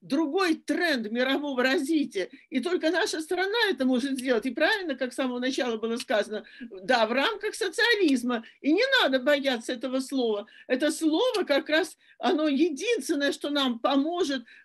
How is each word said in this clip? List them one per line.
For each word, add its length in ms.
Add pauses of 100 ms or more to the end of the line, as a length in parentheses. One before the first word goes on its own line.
другой 520
тренд 560
мирового 520
развития. 680 (200)
И 100
только 320
наша 300
страна 360 (120)
это 160
может 340
сделать. 260
И 60
правильно, 440
как 180
с 20
самого 240
начала 380
было 200
сказано, 460 (260)
да, 380
в 60
рамках 420
социализма. 880 (180)
И 120
не 100 (180)
надо 180
бояться 540
этого 280
слова. 440 (220)
Это 240
слово 560
как 220
раз, 280 (220)
оно 280
единственное, 840
что 180
нам 300
поможет 640 (220)